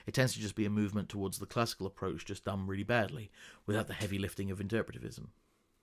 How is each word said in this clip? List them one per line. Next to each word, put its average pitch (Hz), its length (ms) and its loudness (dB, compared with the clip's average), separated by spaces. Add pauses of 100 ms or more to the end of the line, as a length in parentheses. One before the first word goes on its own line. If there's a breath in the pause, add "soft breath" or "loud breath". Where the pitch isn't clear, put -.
it 107 80 -4
tends 127 180 6
to - 80 -6
just 104 140 -2
be 110 100 2
a 104 60 4
movement 104 380 2
towards 95 300 -2
the 98 60 -8
classical 117 420 0
approach 92 380 -4
just 98 200 -8
done 98 220 0
really 98 180 -2
badly, 107 460 2 (360 loud breath)
without 104 220 2
the - 40 -8
heavy 98 260 0
lifting 98 320 -2
of 95 80 -2
interpretivism. 101 680 -2 (560)